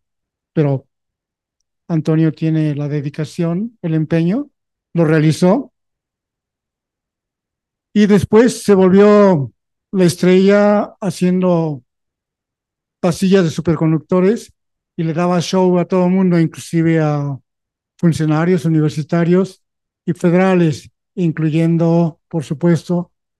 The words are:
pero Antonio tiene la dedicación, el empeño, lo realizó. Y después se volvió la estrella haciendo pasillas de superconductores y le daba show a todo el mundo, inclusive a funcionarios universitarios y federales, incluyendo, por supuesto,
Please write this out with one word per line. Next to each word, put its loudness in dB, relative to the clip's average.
pero -2
Antonio 0
tiene -2
la -6
dedicación, -6
el -4
empeño, -2
lo 0
realizó. 0
Y 2
después 2
se 2
volvió 4
la 2
estrella 2
haciendo -2
pasillas 2
de -2
superconductores -2
y -6
le -4
daba -2
show 0
a -2
todo 0
el 0
mundo, 0
inclusive -2
a -4
funcionarios -2
universitarios -2
y -4
federales, 0
incluyendo, -2
por -8
supuesto, -4